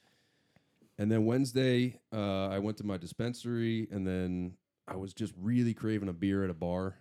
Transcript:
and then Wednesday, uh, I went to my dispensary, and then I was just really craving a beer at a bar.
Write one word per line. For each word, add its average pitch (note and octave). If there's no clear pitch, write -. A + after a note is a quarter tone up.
and G#2
then A2
Wednesday, B2+
uh, G2
I G2
went G#2
to G#2+
my G2
dispensary, A#2
and F#2+
then F2+
I F#2
was F#2+
just G#2
really A#2
craving G#2+
a F2
beer G2
at F#2
a F2
bar. F2+